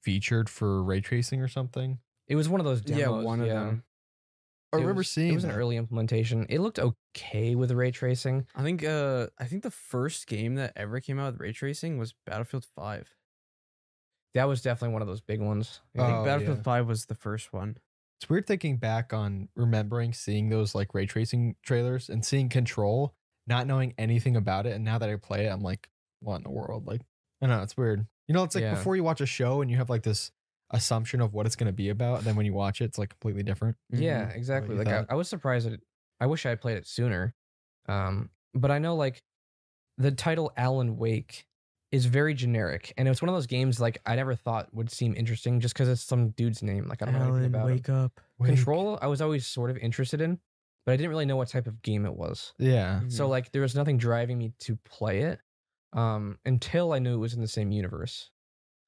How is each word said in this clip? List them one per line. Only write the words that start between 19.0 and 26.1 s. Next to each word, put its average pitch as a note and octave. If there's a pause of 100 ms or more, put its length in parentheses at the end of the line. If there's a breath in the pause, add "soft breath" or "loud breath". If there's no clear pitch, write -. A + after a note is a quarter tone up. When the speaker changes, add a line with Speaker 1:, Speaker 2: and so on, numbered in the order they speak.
Speaker 1:
on G2+
remembering A#2
seeing G#2+
those, A2
like, G2+
ray G2+
tracing A2+
trailers B2
and G#2+
seeing C3+
Control, A#2+ (320)
not B2
knowing C3
anything A#2
about G2
it, A#2
and A2
now A2+
that A2
I G#2
play G2+
it, G#2
I'm F#2+
like, G2 (320)